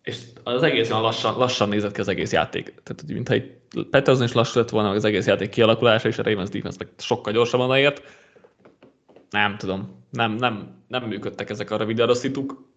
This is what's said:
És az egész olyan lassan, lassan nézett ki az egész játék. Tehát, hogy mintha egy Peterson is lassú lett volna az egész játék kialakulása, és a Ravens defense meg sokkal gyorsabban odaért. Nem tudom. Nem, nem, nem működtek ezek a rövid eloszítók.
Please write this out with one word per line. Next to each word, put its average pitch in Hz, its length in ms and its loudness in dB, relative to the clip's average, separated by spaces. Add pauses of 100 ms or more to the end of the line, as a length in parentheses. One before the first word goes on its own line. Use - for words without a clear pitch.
És 117 160 -10 (260)
az 127 200 0
egész 117 260 2
olyan 110 120 0
lassan, 110 360 0
lassan 120 320 2
nézett 104 240 0
ki - 60 -6
az 98 80 -2
egész 87 240 -2
játék. - 340 0
Tehát, - 400 -16
hogy - 80 -10
mintha 120 200 -2
egy 117 180 0 (380)
Peterson 135 360 4
is 117 80 -2
lassú 117 260 2
lett 117 100 0
volna 107 200 0
az 107 160 0
egész 98 220 2
játék 98 220 2
kialakulása, 113 580 4
és 113 100 0
a - 60 -4
Ravens 101 260 -2
defense - 300 -8
meg - 180 -12
sokkal - 360 -4
gyorsabban 120 360 2
odaért. 139 320 2 (1300)
Nem 104 280 0
tudom. 95 520 -6
Nem, 117 240 -2
nem, 113 540 -4
nem 123 160 -6
működtek 101 460 -8
ezek 107 220 -8
a 107 60 -2
rövid 110 220 -2
eloszítók. 127 760 0